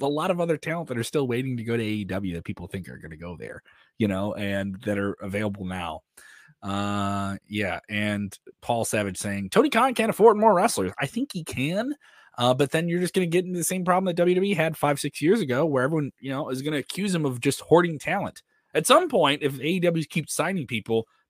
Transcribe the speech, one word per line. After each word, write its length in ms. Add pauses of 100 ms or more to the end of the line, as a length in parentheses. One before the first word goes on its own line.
a 40
lot 240
of 120
other 160
talent 320
that 80
are 60
still 240
waiting 280
to 80
go 140
to 60
A 20
E 180
W 300
that 100
people 240
think 220
are 80
gonna 180
go 220
there, 260 (340)
you 120
know, 240
and 480
that 160
are 240
available 440
now. 360 (600)
Uh, 760 (100)
yeah, 400
and 500 (240)
Paul 220
Savage 340
saying, 340
"Tony 180
Khan 240
can't 160
afford 260
more 180
wrestlers." 460
I 60
think 260
he 140
can, 500 (420)
uh, 160
but 180
then 160
you're 120
just 140
gonna 120
get 200
into 120
the 60
same 220
problem 200
that 100
W 200
W 160
E 40
had 220
five, 220
six 220
years 200
ago, 240
where 180
everyone, 360
you 100
know, 200
is 120
gonna 160
accuse 380
him 100
of 140
just 220
hoarding 360
talent. 440 (320)
At 120
some 220
point, 340
if 180
A 60
E 140
W 260
keeps 300
signing 320
people, 400 (220)